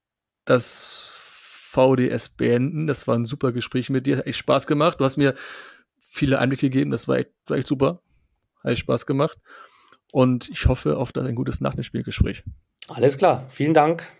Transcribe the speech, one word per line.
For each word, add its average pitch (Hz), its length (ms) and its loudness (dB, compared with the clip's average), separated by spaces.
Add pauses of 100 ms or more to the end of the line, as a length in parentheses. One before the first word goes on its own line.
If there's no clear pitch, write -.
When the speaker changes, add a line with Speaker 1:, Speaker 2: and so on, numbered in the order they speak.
(440)
Speaker 1:
das - 680 -2
V - 840 0
D 127 140 2
S - 180 -6
beenden. 127 580 0
Das 139 220 -4
war 120 80 2
ein 117 80 0
super 123 280 -4
Gespräch 123 360 -4
mit 135 180 -2
dir, 139 120 0
hat - 80 -6
echt 127 120 -6
Spaß 135 280 0
gemacht. 156 340 0
Du 135 40 2
hast 135 120 0
mir 139 180 2 (640)
viele 135 400 0
Einblicke 131 300 0
gegeben, 139 220 0
das - 180 -6
war 131 80 2
echt, - 140 -2 (160)
war 147 100 -2
echt - 120 -4
super. 143 340 0 (600)
Hat 131 100 -2
echt 117 80 -2
Spaß - 260 -2
gemacht. 139 320 -2 (720)
Und 127 380 2
ich - 180 -2
hoffe 139 300 2
auf 123 140 -4
das, 131 160 -4
ein 123 80 -4
gutes 131 260 -4
Nachspielgespräch. - 840 -4 (420)
Speaker 2:
Alles 135 320 2
klar, 165 320 4
vielen 151 240 0
Dank. 156 320 4 (140)